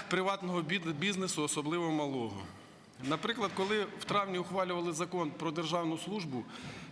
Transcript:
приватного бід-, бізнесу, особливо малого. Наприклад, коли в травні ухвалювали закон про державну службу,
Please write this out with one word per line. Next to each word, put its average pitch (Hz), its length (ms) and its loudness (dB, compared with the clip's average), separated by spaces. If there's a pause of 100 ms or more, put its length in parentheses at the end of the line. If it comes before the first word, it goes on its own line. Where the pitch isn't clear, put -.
приватного 185 520 2
бід-, 165 380 0
бізнесу, 185 440 2
особливо 160 480 0
малого. 131 500 0 (600)
Наприклад, 175 520 2
коли 202 300 2 (140)
в - 60 -6
травні 196 320 2
ухвалювали 175 560 0
закон 175 380 0
про 156 200 -2
державну 165 460 2
службу, 160 460 -4 (480)